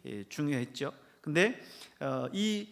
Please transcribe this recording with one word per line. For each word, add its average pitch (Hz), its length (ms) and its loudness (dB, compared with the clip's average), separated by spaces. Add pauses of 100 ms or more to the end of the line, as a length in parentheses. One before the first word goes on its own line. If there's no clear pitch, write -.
예, 104 240 -6
중요했죠. 135 640 0 (300)
근데, 175 400 4 (380)
어, 131 340 0
이, 208 380 2